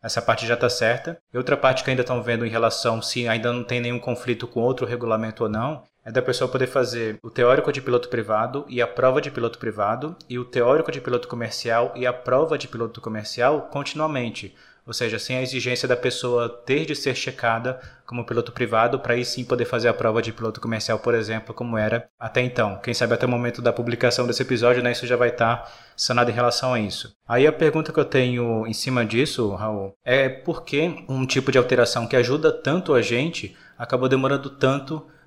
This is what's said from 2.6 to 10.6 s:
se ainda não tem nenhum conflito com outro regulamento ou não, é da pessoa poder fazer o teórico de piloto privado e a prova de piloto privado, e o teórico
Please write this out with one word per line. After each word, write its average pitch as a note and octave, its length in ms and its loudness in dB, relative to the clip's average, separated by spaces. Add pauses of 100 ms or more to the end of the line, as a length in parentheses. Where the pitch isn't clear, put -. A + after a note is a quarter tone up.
se A#2+ 240 -4
ainda A#2 280 0
não B2 100 -4
tem B2 160 -2
nenhum A#2+ 200 -4
conflito A#2+ 480 -4
com - 120 -4
outro B2 260 0
regulamento A2+ 580 -2
ou G#2+ 60 0
não, B2 320 -4 (240)
é A#2 60 -12
da B2 100 2
pessoa B2+ 300 0
poder B2+ 160 0
fazer A#2 560 0
o A#2 80 -14
teórico C3+ 400 4
de C#3+ 100 -6
piloto B2 280 0
privado A2+ 580 -2
e A#2+ 140 -2
a A#2 40 4
prova C3 360 2
de - 100 -8
piloto A#2 260 -4
privado, A#2 580 -2 (140)
e B2 80 -6
o B2 60 -6
teórico C3 480 2